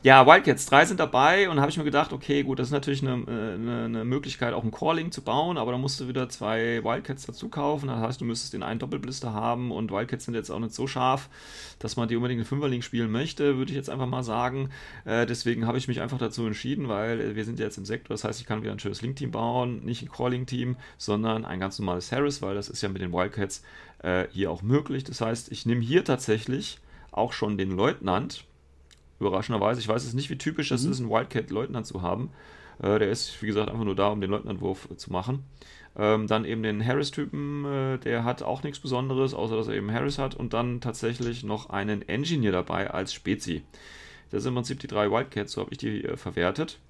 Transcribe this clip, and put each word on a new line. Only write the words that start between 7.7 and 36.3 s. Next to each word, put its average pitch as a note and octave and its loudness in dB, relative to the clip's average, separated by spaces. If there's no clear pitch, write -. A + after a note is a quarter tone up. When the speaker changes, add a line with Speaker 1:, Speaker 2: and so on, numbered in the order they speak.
Speaker 1:
Das A#2+ -2
heißt, A2+ -2
du - -6
müsstest A#2 -6
den - -6
einen A2 -4
Doppelblister C3 -6
haben A#2 -2
und G2+ -4
Wildcats A#2 -4
sind A#2+ -6
jetzt - -4
auch - -4
nicht A2+ -6
so B2 -2
scharf, C3+ 0
dass - -4
man A#2 2
die A#2 0
unbedingt B2 0
in A2 -2
Fünferling C3+ 0
spielen A#2 0
möchte, C#3+ 2
würde C3 -2
ich C#3 -4
jetzt C#3 -6
einfach C3 -2
mal B2+ -2
sagen. B2+ -2
Äh, A#2 2
deswegen A#2 0
habe A#2 2
ich C3 -4
mich B2 -2
einfach B2+ -4
dazu A#2 -2
entschieden, B2+ -2
weil, A2+ 0
äh, G#2+ -2
wir A2 -2
sind A#2 -6
jetzt G#2+ -4
im G2 -10
Sektor, A2 -6
das G#2+ -6
heißt, A2 -4
ich - -14
kann G#2+ -2
wieder G#2+ -4
ein G2+ -8
schönes G2+ -6
Link-Team C3 -4
bauen, A#2+ 0
nicht A#2 -4
ein - -12
Calling-Team, B2 -2
sondern A2 0
ein - -8
ganz F#2+ -4
normales F2+ -2
Harris, C#3 0
weil G2 -2
das G2+ -6
ist - -8
ja G#2+ -2
mit F#2+ -4
den F2+ -4
Wildcats, F2+ -2
äh, F2+ 2
hier F#2 0
auch F2+ -4
möglich. C3+ 2
Das - -8
heißt, A#2 -2
ich - -10
nehme A#2+ 4
hier D3+ 4
tatsächlich B2 0
auch A#2 0
schon G#2 -2
den F#2+ 0
Leutnant. F#2+ 0
Überraschenderweise, G2+ 2
ich G#2+ -6
weiß A#2 2
es A#2 -6
nicht, C3 -4
wie - -4
typisch D#3 -2
das B2+ 0
Speaker 2:
Mhm. E3 0
Speaker 1:
ist, C3 -2
einen A#2 -4
Wildcat-Leutnant A#2 -2
zu F#2 -6
haben. G2+ -2
Äh, G#2 4
der G#2 4
ist, - -4
wie A2 -4
gesagt, G#2+ 2
einfach A2+ -4
nur G2 0
da, G2 4
um G#2 0
den F#2+ -2
Leutnant-Wurf F#2+ -2
zu - -12
machen. A#2 -2
Ähm, G#2+ 4
dann A2 2